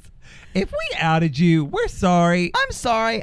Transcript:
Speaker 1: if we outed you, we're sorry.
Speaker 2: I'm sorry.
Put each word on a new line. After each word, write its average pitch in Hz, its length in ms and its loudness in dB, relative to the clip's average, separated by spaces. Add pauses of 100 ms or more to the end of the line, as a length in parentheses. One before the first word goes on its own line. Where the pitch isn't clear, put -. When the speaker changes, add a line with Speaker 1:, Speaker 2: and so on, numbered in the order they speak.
(540)
Speaker 1:
if - 180 -4
we 605 260 -6
outed 160 400 0
you, 160 260 4
we're 214 240 -2
sorry. 175 680 2
Speaker 2:
I'm 523 180 0
sorry. 226 500 -2